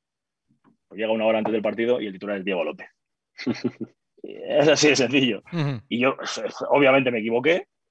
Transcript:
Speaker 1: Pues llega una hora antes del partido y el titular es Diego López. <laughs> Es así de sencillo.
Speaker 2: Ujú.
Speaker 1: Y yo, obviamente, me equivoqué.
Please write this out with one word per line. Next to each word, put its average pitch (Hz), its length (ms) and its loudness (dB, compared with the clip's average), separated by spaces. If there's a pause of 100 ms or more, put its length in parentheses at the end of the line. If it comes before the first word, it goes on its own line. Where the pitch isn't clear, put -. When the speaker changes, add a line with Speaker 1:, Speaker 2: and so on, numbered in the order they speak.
(880)
Speaker 1:
Pues 92 120 -16
llega 110 120 -2
una 110 140 0
hora 110 140 2
antes 107 140 -2
del 107 80 0
partido 113 400 0
y 107 60 -6
el 95 60 -8
titular 101 240 -8
es 92 80 -8
Diego 90 180 -2
López. - 240 -8 (480)
<laughs> - 600 -8 (280)
Es - 440 0
así 151 220 6
de 135 60 4
sencillo. 123 480 0 (100)
Speaker 2:
Ujú. 143 340 -4
Speaker 1:
Y 117 120 -4
yo, 127 180 0 (520)
obviamente, 135 420 4
me 117 80 -2
equivoqué. 123 480 0 (240)